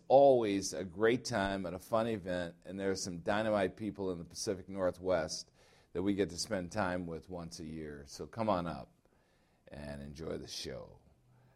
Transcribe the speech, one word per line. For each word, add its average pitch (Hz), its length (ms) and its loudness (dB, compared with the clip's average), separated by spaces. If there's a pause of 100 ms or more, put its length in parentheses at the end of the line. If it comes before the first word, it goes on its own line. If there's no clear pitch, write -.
always 120 640 6
a 82 120 -6
great 110 400 2
time 98 420 0
and 85 80 -6
a 92 60 -8
fun 113 260 0
event, 90 480 -4 (100)
and 92 140 -10
there 98 140 0
are 92 40 0
some 90 220 -8
dynamite 104 580 2
people 98 360 -4
in 87 60 -4
the 85 60 -10
Pacific 92 440 -6
Northwest 90 800 0 (440)
that 87 80 -2
we 101 120 2
get 95 160 2
to 85 80 -10
spend 90 320 -4
time 90 380 -2
with 80 200 -10
once 85 300 -10
a 85 60 -10
year. 76 420 -10
So 76 200 -10
come 110 220 -4
on 87 200 2
up 67 200 -8 (840)
and 71 280 -10
enjoy 78 380 -8
the - 80 -10
show. - 440 -10 (640)